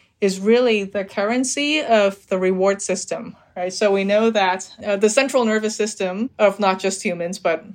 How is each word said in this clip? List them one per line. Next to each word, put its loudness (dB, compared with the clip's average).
is 0
really 4
the -6
currency -2
of 2
the -2
reward 0
system, -6
right? -6
So 2
we 2
know 2
that, 0
uh, -2
the 4
central 2
nervous -2
system -4
of 2
not 0
just -4
humans, -6
but -2